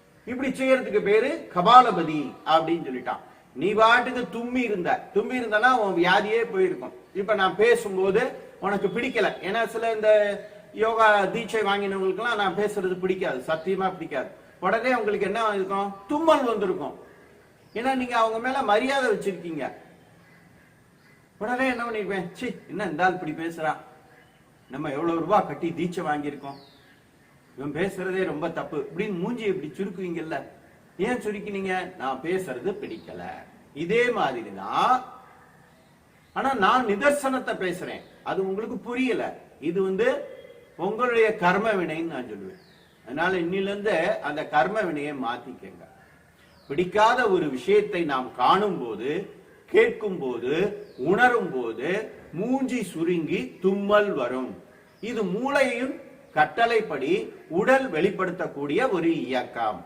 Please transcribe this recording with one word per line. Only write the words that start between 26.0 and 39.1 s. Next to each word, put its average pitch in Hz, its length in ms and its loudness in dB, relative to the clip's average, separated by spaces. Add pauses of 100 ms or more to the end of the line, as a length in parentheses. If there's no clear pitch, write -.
வாங்கியிருக்கோம், 143 560 -6 (960)
இவன் 139 160 -8
பேசுறதே 185 520 -2
ரொம்ப 156 240 -4
தப்பு" 151 280 -6
இப்படின்னு 175 420 -4
மூஞ்சி 220 240 -4
இப்படி 160 240 -2
சுருக்குவீங்கல்ல. 170 760 -6 (540)
ஏன் 226 240 -2
சுருக்கினீங்க? 196 760 -6
நான் 131 260 -6
பேசுறது 165 480 -4 (120)
பிடிக்கல. - 400 -12 (520)
இதே 220 380 0
மாதிரிதான். 135 920 0 (1300)
ஆனா 247 200 0
நான் 233 320 4
நிதர்சனத்தை 262 680 0
பேசுறேன், 170 460 -6 (220)
அது 185 240 -2
உங்களுக்கு 196 300 -4
புரியல. 240 600 -2 (220)